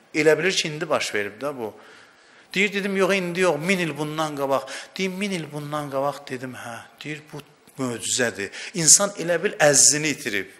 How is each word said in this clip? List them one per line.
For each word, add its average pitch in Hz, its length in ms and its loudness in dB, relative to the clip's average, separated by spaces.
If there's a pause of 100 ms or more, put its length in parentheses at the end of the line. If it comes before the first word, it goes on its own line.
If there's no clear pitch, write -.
(160)
Elə 156 220 6
bilir 170 140 2
ki, 185 160 0
indi 151 220 -6
baş 120 260 0
verib 104 260 -4
də 139 160 -6
bu." 107 160 -8 (800)
Deyir, 196 200 2
dedim, 196 240 -2
"Yox, 190 180 4
indi 175 240 -2
yox, 175 200 4
min 180 200 0
il 156 180 -2
bundan 151 380 -4
qabaq." 139 340 0 (280)
Deyir, 190 120 -2
"Min 190 220 -4
il 156 200 -6
bundan 147 400 -6
qabaq." 139 380 -4
Dedim, 127 240 -8
"Hə." 117 240 -12 (260)
Deyir, 147 180 -10 (120)
"Bu 143 80 -12 (420)
möcüzədir. 113 680 0 (240)
İnsan 156 360 6
elə 165 340 -2
bil 208 80 0
əzzini 147 560 4
itirib. 104 420 -4 (100)